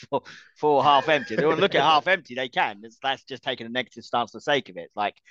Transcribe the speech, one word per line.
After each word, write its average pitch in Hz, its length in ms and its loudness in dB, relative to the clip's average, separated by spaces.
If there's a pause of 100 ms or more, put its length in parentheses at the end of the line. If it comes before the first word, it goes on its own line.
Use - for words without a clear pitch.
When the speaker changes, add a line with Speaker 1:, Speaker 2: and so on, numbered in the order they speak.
(100)
Speaker 1:
full, 135 160 -4 (300)
full, 147 260 2
half 143 260 4
empty. 127 280 0
They 143 100 0
wanna 160 140 0
look 190 160 2
at 139 60 2
Speaker 2:
<laughs> 156 100 4
Speaker 1:
half 151 160 2
empty, 165 260 -2
they 131 140 -6
can. 120 340 -2
It's, 113 200 -20
that's 135 220 -4
just 123 200 -14
taking 120 220 -6
a 113 40 -12
negative 117 340 -8
stance 120 280 -4
for 113 60 -14
the - 40 -18
sake 143 280 -2
of 90 80 -20
it. 82 180 -14
Like, 104 180 -4 (160)